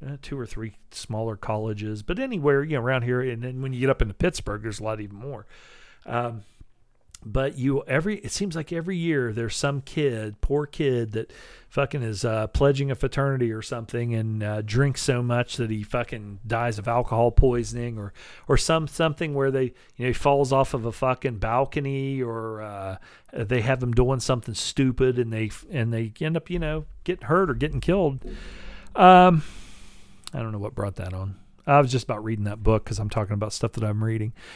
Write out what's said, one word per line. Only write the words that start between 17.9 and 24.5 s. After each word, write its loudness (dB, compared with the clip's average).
or, -8
or 6
some, 2
something 0
where 2
they, 2
you -20
know, 0
he 2
falls 2
off 4
of -4
a -4
fucking -2
balcony -2
or, -6
uh, -8
they 0
have 2
him 0
doing 4
something -2